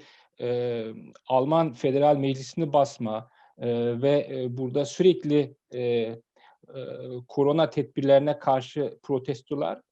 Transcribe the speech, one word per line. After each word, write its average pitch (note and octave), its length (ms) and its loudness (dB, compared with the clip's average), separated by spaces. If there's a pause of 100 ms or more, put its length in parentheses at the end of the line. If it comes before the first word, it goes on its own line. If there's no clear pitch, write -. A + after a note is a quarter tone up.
(420)
e, A#2+ 440 -4 (420)
Alman C#3+ 460 2
Federal C#3 440 4
Meclisi'ni C#3 560 -4
basma, A#2+ 560 0 (280)
e, A#2+ 440 -2
ve, C#3+ 300 2
e, B2+ 260 -6
burada C3 280 -2
sürekli, D3 680 2 (160)
e, B2 100 -8
e, A#2 340 -2 (1120)
korona D3 420 2
tedbirlerine C#3+ 680 2
karşı C3 640 -2
protestolar, C#3+ 800 -4 (100)